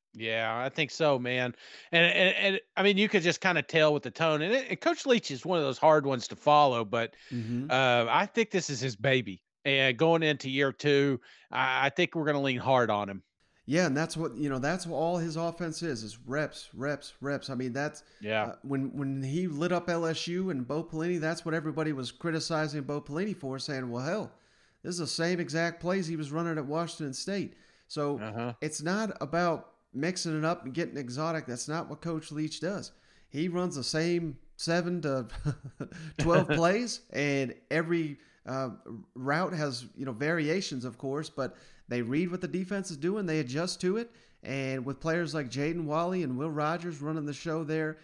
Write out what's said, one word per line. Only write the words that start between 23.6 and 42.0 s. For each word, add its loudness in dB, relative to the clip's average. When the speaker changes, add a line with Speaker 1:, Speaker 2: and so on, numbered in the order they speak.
Speaker 2:
saying, -4
"Well, -4
hell, -4
this -6
is -6
the -4
same 0
exact -2
plays -2
he -4
was -6
running -2
at -4
Washington -4
State." -6
So -2
Speaker 1:
Uh-huh. -6
Speaker 2:
it's -6
not -2
about -2
mixing -2
it 0
up -2
and -10
getting -4
exotic. -4
That's -6
not -4
what -12
Coach -6
Leach -6
does. -4
He -2
runs -2
the -4
same 0
seven 0
to -2
<laughs> -12
twelve 6
Speaker 1:
<laughs> -
Speaker 2:
plays, 2
and 0
every, 0
uh, -4
route 0
has, -4
you -6
know, -4
variations, -2
of -10
course, -6
but -6
they 0